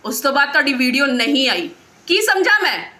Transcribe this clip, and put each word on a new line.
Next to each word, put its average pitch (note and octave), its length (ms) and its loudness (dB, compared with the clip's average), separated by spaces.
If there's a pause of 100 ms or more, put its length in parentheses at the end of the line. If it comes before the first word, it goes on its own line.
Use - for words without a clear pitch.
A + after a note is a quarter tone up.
ਉਸ A#3 140 -6
ਤੋਂ C#4 120 0
ਬਾਅਦ C#4 200 0
ਤੁਹਾਡੀ C#4+ 220 2
ਵੀਡੀਓ B3+ 320 0
ਨਹੀਂ C4 440 0
ਆਈ। F3 200 -4 (380)
ਕੀ F#4+ 140 2
ਸਮਝਾਂ F#4+ 420 2
ਮੈਂ? A3+ 160 -2 (200)